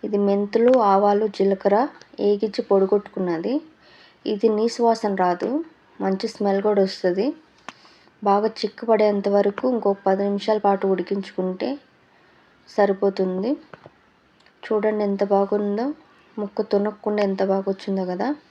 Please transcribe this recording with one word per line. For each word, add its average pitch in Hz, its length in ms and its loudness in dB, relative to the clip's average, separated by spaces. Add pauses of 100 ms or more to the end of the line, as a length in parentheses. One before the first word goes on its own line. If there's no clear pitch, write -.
ఇది 208 200 -2
మెంతులు, 208 460 2 (200)
ఆవాలు, 202 340 4 (100)
జీలకర్ర 196 400 2 (520)
ఏగిచ్చి 208 400 -2
పొడి 196 240 4
కొట్టుకున్నది. 190 640 -2 (800)
ఇది 214 160 2 (100)
నీసు 226 280 -2
వాసన 226 360 0
రాదు, 180 280 0 (540)
మంచి 190 300 -2
స్మెల్ 196 320 0
కూడా 208 220 2
వస్తది. 190 380 -2 (1000)
బాగా 208 200 2 (120)
చిక్కబడేంత 208 760 0
వరకు 202 280 0 (100)
ఇంకొక 202 320 -2
పది 196 220 0
నిమిషాల 202 380 0
పాటు 196 260 2
ఉడికించుకుంటే 185 760 -4 (1000)
సరిపోతుంది. 196 840 0 (1120)
చూడండి 214 460 -2
ఎంత 202 140 -2 (120)
బాగుందో, 208 520 0 (500)
ముక్క 208 260 -6 (100)
తునక్కుండా 208 560 -2
ఎంత 196 140 -2 (100)
బాగా 190 200 -2
వచ్చిందో 190 300 -4 (100)
కదా. 196 160 -4 (220)